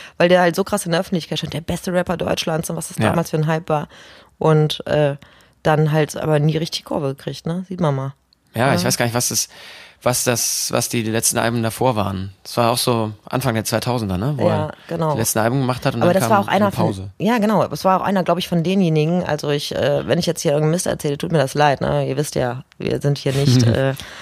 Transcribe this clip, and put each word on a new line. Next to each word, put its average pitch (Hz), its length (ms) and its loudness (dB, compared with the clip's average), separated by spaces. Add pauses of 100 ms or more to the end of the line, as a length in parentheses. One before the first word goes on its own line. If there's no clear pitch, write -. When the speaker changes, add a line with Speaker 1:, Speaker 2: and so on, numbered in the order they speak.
(180)
Speaker 1:
weil 175 100 6
der 180 140 6
halt 170 120 4
so 196 80 0
krass 202 220 -4
in 170 80 -4
der 175 80 2
Öffentlichkeit 165 380 -4
stand, 156 160 -6
der 160 80 -6
beste 175 320 -6
Rapper 175 240 0
Deutschlands 165 520 -2
und 170 60 -6
was - 120 -8
das - 100 -10
Speaker 2:
Ja. 107 100 2
Speaker 1:
damals 165 220 0
für 160 80 0
ein 156 80 0
Hype 160 240 -2
war. 147 180 -2 (500)
Und, 151 480 2
äh, 147 300 2 (460)
dann 156 300 4
halt 156 240 2
aber 151 220 0
nie 151 200 2
richtig - 260 -6
Kurve 147 320 -4
gekriegt, - 300 -10
ne? 175 220 -4
Sieht 180 120 -8
man 147 140 2
mal. 135 180 -6 (420)
Speaker 2:
Ja, 120 200 4
ich 175 80 0
Speaker 1:
Ja. 120 40 0
Speaker 2:
weiß 123 120 0
gar 120 80 2
nicht, 113 80 -2
was 120 140 0
das, - 200 -4 (540)
was 123 220 0
das, - 480 -2
was 120 180 -2
die, 120 120 -2
die 110 80 -4
letzten 113 280 0
Alben 117 240 0
davor 117 340 0
waren. 98 360 -4 (100)
Das - 160 -16
war 117 120 4
auch 123 80 0
so 113 340 0 (160)
Anfang 127 260 -2
der 110 100 -2
zweitausender, 110 540 -2
ne? 135 180 -2
Wo 107 120 0
Speaker 1:
Ja, 107 180 0
Speaker 2:
er 147 60 -10 (160)
Speaker 1:
genau. 165 240 -2
Speaker 2:
die 139 60 -2
letzten 113 220 -2
Alben 117 200 2
gemacht 127 240 -2
hat - 100 0
und 117 80 -2
Speaker 1:
Aber 175 100 6
Speaker 2:
dann 185 80 2
Speaker 1:
das 120 80 2
Speaker 2:
kam 214 100 6
Speaker 1:
war 202 60 2
auch - 40 -6
einer 202 180 2
Speaker 2:
eine 196 100 -2
Pause. 98 400 -2
Speaker 1:
von, 170 100 -4
ja, 240 120 2
genau. 208 260 2
Es - 200 -4
war 185 160 4
auch - 40 -2
einer, 190 180 0
glaub 170 160 0
ich, 180 100 -4
von 170 140 2
denjenigen. 170 640 2
Also 147 260 -2
ich, 143 240 -2
äh, 139 320 0
wenn 131 120 2
ich 175 80 -2
jetzt 165 160 -2
hier 156 100 2
irgendeinen 156 200 2
Mist 180 140 -2
erzähle, 143 320 -2
tut - 140 -6
mir 165 60 4
das 135 160 0
leid, 147 260 2
ne? 143 260 0
Ihr 135 120 -4
wisst 151 160 -4
ja, 127 280 -2 (160)
wir - 220 -4
sind 143 180 0
hier 139 140 -2
nicht, 131 300 4
Speaker 2:
<laughs> 117 40 4
Speaker 1:
äh, 135 280 2 (280)